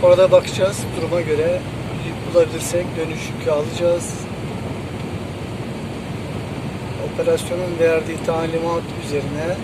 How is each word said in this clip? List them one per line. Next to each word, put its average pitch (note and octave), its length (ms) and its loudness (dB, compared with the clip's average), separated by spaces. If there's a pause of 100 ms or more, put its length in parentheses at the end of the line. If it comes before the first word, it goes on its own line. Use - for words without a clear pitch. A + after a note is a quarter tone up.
Orada F3+ 280 8
bakacağız. F#3 460 4 (200)
Duruma D#3+ 240 0
göre D#3+ 400 2 (460)
yük - 260 -6
bulabilirsek E3+ 520 2 (120)
dönüş D#3+ 320 -4 (100)
yükü E3 120 0
alacağız. E3+ 640 0 (3000)
Operasyonun F3 680 0
verdiği D#3+ 460 2
talimat E3 580 0 (220)
üzerine D3 580 -2